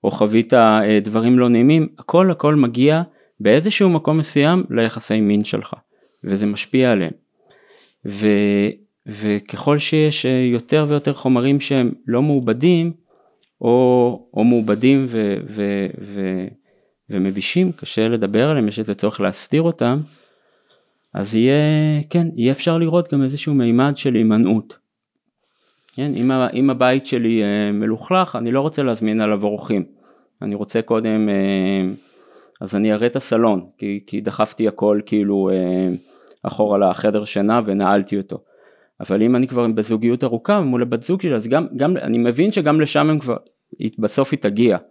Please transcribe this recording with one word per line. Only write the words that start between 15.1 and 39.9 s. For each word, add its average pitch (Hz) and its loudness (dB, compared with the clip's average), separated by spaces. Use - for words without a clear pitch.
ו-, 101 -4
ו-, 95 -6
ומבישים, 101 -2
קשה - -4
לדבר 113 0
עליהם, 135 0
יש 107 -6
איזה 107 -4
צורך 104 -4
להסתיר 101 -2
אותם, 147 -2
אז 101 -6
יהיה, 151 2
כן, 170 0
יהיה 120 0
אפשר 165 -2
לראות 165 0
גם 139 2
איזשהו 143 -4
מימד 127 2
של 131 -2
הימנעות. 110 2
כן, 143 -4
אם 123 0
ה-, 131 0
אם 135 2
הבית 127 0
שלי, 113 0
אה, 104 0
מלוכלך, 113 -2
אני 117 -4
לא 135 0
רוצה 151 -2
להזמין 110 -2
עליו 104 0
אורחים. 104 -2
אני 101 -6
רוצה 104 -4
קודם, 110 0
אה, 98 -2
אז 98 -10
אני 107 0
אראה 110 0
את 120 -4
הסלון, 113 0
כי, 101 -8
כי 104 -8
דחפתי 107 -4
הכל 104 0
כאילו, 101 0
אה, 92 -2
אחורה 104 -2
לחדר 101 0
שינה 107 0
ונעלתי 101 0
אותו. 95 -8
אבל 101 -2
אם 123 4
אני 123 0
כבר 120 -2
בזוגיות 113 -2